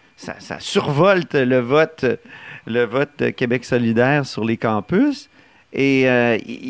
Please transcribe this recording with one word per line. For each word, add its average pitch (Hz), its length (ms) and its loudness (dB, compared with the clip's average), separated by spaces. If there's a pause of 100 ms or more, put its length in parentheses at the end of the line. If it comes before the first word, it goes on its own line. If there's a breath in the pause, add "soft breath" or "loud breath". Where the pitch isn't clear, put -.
(160 soft breath)
ça, - 240 -12
ça - 220 -12
survolte 175 720 0
le 127 240 2
vote, 143 460 0 (600 loud breath)
le 120 200 0
vote 127 320 -2
de 120 140 0
Québec 123 340 -2
solidaire 123 600 2
sur 107 200 -6
les 113 100 0
campus. 170 720 -2 (460 soft breath)
Et, 135 360 2
euh, 120 280 2 (100)
il, 123 220 -10